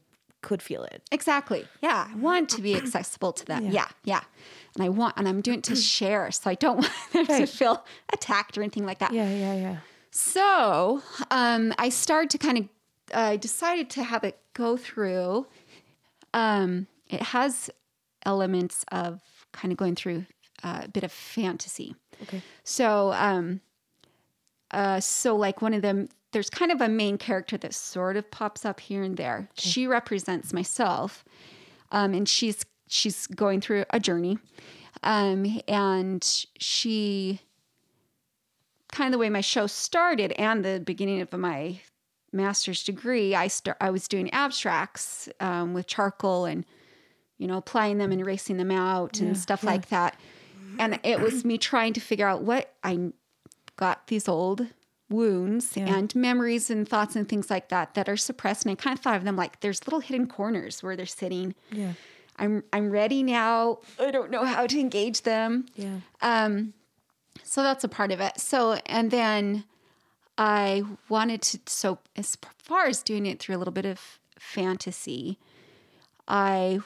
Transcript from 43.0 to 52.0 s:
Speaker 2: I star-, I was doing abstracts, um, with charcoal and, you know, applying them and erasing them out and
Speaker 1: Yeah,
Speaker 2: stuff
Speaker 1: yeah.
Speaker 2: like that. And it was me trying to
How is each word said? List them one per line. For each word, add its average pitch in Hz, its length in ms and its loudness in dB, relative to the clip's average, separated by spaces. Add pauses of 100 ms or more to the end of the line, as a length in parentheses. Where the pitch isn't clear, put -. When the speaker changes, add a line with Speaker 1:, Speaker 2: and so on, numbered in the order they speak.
Speaker 2:
I 180 140 2
star-, - 320 -4
I 190 100 2
was 185 180 -2
doing 185 220 -2
abstracts, 220 960 -2 (120)
um, 175 320 0
with 180 140 -4
charcoal 196 600 0
and, 165 180 -4 (760)
you 185 80 -6
know, 185 120 -2
applying 208 400 0
them 196 140 0
and 185 80 0
erasing 190 360 -4
them 185 140 0
out 185 500 0
and 180 80 2
Speaker 1:
Yeah, 185 60 0
Speaker 2:
stuff 190 280 -2
Speaker 1:
yeah. 214 80 2
Speaker 2:
like 180 200 0
that. 175 280 2 (600)
And 226 240 0
it 220 180 2
was 240 240 2
me 233 140 2
trying 226 360 2
to 233 60 -4